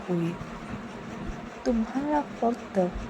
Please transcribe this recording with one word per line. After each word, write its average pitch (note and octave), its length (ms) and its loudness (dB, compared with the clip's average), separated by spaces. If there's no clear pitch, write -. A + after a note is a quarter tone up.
होईल. E3+ 260 4
तुम्हाला C4+ 540 4
फक्त A#3 400 2